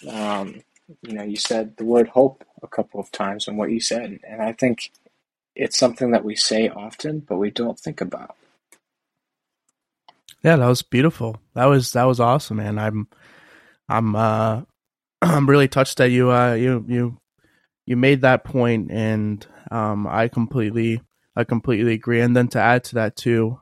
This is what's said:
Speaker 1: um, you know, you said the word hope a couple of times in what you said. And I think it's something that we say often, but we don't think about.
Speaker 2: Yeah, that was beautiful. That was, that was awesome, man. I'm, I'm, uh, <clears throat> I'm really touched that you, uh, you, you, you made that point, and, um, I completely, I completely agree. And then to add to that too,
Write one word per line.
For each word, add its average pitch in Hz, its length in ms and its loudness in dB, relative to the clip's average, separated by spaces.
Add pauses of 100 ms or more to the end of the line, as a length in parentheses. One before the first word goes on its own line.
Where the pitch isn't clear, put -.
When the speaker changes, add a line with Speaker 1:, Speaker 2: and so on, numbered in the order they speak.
Speaker 1:
um, 104 540 -6 (400)
you 117 120 -14
know, 104 100 -10
you 104 120 -8
said 110 400 -4
the 113 100 -10
word 117 220 4
hope 139 360 2 (200)
a - 40 -18
couple - 320 -8
of - 120 -14
times 101 360 -6
in 104 100 -8
what 104 120 -4
you 113 100 -2
said. 113 480 -6
And 110 140 -14
I 110 120 -4
think 120 380 -4 (640)
it's 131 220 -6
something 123 340 0
that 113 120 2
we 107 120 -8
say 110 340 0
often, 131 500 -10
but 101 180 -8
we 104 140 -2
don't 117 280 -6
think - 220 -12
about. - 340 -10 (2000)
Speaker 2:
Yeah, 165 140 4
that 123 120 4
was 123 140 2
beautiful. 120 560 0 (160)
That 123 120 2
was, 135 280 4
that 123 120 2
was 127 140 2
awesome, 120 380 0
man. 107 220 -4
I'm, 107 280 -4 (800)
I'm, 107 280 0
uh, 110 460 0 (300)
<clears throat> - 300 -20
I'm 147 280 2
really 139 180 6
touched - 300 0
that 127 120 4
you, 123 220 4
uh, 123 220 4
you, 120 340 0
you, 120 300 -2 (680)
you 123 120 -2
made 131 240 4
that 127 220 4
point, 120 480 -2
and, 107 540 -2 (240)
um, 107 380 -4
I 113 220 0
completely, 113 720 -2 (340)
I 120 80 0
completely 117 500 0
agree. 117 280 0
And 120 140 2
then 123 140 4
to 123 100 -2
add 120 260 4
to - 100 -10
that 110 200 -2
too, 117 460 0